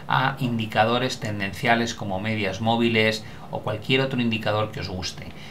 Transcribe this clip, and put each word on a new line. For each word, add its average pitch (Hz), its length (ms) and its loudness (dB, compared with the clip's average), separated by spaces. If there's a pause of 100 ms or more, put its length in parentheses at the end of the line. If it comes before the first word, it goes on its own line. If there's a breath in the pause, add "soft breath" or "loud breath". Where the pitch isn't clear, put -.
a - 300 2
indicadores 117 840 2
tendenciales 113 720 0
como 98 280 -4
medias 104 420 -2
móviles 113 600 4 (280 loud breath)
o 113 100 -6
cualquier 131 400 0
otro 131 220 0
indicador 107 480 0
que - 100 -8
os 90 80 -6
guste. - 380 -8 (240 loud breath)